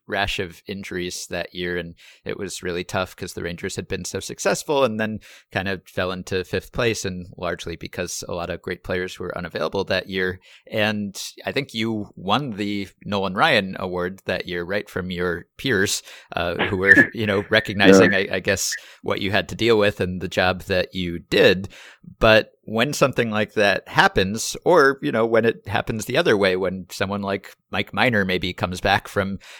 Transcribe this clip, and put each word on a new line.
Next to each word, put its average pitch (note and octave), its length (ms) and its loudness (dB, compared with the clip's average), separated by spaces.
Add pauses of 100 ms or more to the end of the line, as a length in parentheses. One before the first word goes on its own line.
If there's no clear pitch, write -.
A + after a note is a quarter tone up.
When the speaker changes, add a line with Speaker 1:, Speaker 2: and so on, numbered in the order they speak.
Speaker 1:
rash G2 320 -2
of F2 260 -8
injuries F#2 640 -8
that F2 240 -6
year, F2+ 240 -4
and E2+ 180 -8 (280)
it - 140 -8
was F#2+ 260 -10
really F2+ 220 -4
tough F#2 320 -4
'cause F#2 160 -12
the F#2+ 100 -8
Rangers F2 320 -8
had F#2+ 140 -8
been F#2 160 -6
so G2 160 -6
successful - 640 -2
and A2 120 0
then A2 220 -4 (320)
kind F#2+ 160 -2
of F#2+ 180 -6
fell F#2 280 -4
into F#2 320 -4
fifth - 260 -6
place, A#2 320 -2
and F2+ 240 -8 (100)
largely F2 380 -6
because - 540 -8
a - 40 -6
lot E2+ 160 -6
of E2+ 120 -8
great - 240 -8
players F#2 340 -4
were - 180 -8
unavailable F2 460 -4
that F#2 240 -2
year. F#2 320 -2 (320)
And G#2 500 -2 (240)
I G2 60 -4
think C3+ 220 -4
you A2 420 -4
won A2+ 360 -2
the G2+ 360 -4 (160)
Nolan G2 300 -2
Ryan G#2+ 440 2
Award F#2 500 -4
that F#2 200 -2
year, F2 160 -4
right, F#2+ 260 -4
from F2+ 220 -6
your F2 360 -4 (100)
peers, G#2+ 440 2 (320)
uh, E2+ 220 -2 (120)
who F#2+ 100 -2
were, F#2+ 180 6
Speaker 2:
<laughs> - 180 4
Speaker 1:
you A2 120 -4
know, G2+ 240 0
recognizing, G2 640 6
Speaker 2:
Yeah. F#2+ 60 2
Speaker 1:
I, G2 160 0
I F#2+ 40 0
guess, F#2+ 340 -2 (280)
what G2 200 -2
you G2 100 -2
had G2 180 0
to F#2 60 -8
deal A2+ 220 4
with G#2 220 2
and F2+ 220 -2
the F#2 80 -4
job F#2 340 2
that F2+ 320 0
you F2 240 -4
did. G2+ 480 4 (520)
But A2 320 6 (120)
when A#2 300 0
something B2 380 2
like G#2+ 220 0
that G2+ 340 2
happens, A2+ 680 2 (100)
or, C#3+ 360 6
you D3 100 -2
know, A2+ 140 2
when A2+ 200 4
it - 220 0
happens A2 380 -2
the A#2+ 120 -2
other D3+ 200 4
way, F#2+ 200 4
when F#2 320 -4
someone G2+ 320 -4
like G2 340 -4 (160)
Mike G2 220 -4
Minor G#2+ 320 2
maybe F#2 280 0
comes F2+ 280 -4
back G2+ 260 2
from G2 320 -4 (200)